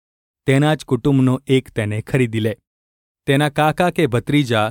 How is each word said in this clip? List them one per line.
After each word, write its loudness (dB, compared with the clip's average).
તેના 2
જ -10
કુટુંબનો 0
એક 0
તેને -6
ખરીદી -2
લે. -4
તેના 2
કાકા 0
કે 0
ભત્રીજા 0